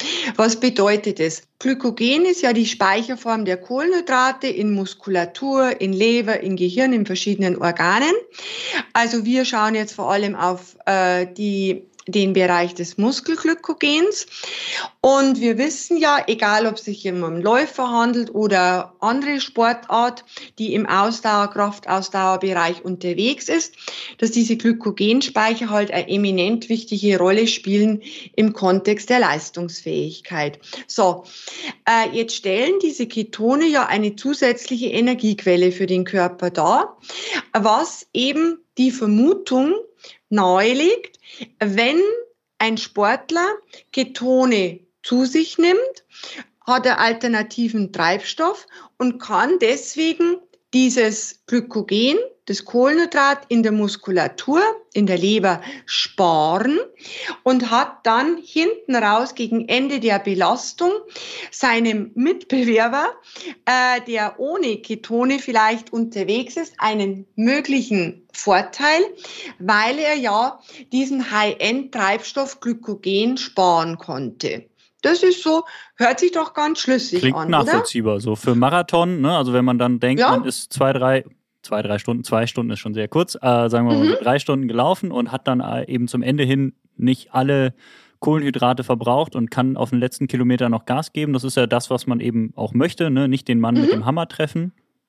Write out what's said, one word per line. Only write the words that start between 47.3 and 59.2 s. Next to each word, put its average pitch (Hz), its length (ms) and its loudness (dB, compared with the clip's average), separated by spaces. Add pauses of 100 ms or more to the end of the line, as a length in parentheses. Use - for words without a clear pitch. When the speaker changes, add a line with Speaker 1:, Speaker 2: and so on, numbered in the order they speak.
Speaker 1:
Treibstoff 202 760 -2 (320)
und 247 220 0
kann 226 400 0
deswegen 320 760 0 (360)
dieses 240 720 2
Glykogen, 226 720 0 (300)
das - 180 -6
Kohlenhydrat 277 840 2
in 233 140 2
der 220 100 2
Muskulatur, 208 880 0 (340)
in 208 120 4
der 185 120 2
Leber 190 420 2 (260)
sparen 180 920 0 (640)
und 247 280 2
hat 247 340 0
dann 269 340 2
hinten 330 580 -2
raus 220 380 2